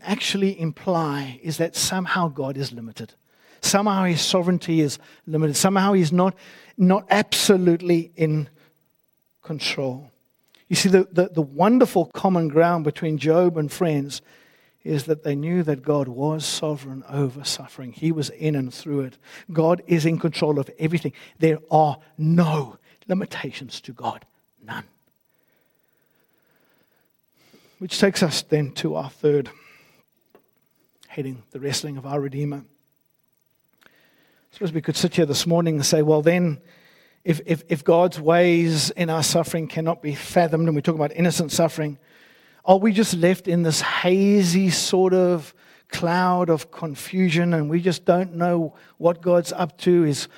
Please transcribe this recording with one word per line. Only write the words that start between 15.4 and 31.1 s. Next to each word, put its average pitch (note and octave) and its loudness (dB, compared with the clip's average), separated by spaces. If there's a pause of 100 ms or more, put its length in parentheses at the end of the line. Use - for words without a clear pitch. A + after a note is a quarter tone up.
that C#3+ -2
God C#3+ 0
was C#3+ -4
sovereign C3+ -6
over C#3 -4
suffering. C3 -10
He D#3 -2
was D3+ -4
in D3+ -4
and C3 -4
through C#3+ -6
it. C3 -8 (340)
God E3 0
is E3 2
in E3 2
control D3+ 0
of C3+ -4 (100)
everything. D#3+ -2 (240)
There D#3+ 2 (120)
are D3+ 4 (220)
no D#3 0 (320)
limitations F3+ -8
to - -18
God. - -10 (360)
None. - -14 (3000)
Which F#3 -8
takes G3 2
us D#3+ 0
then D3+ -2
to D#3 -6
our D#3 -6
third C#3+ 0 (1600)
heading, C3 -10 (100)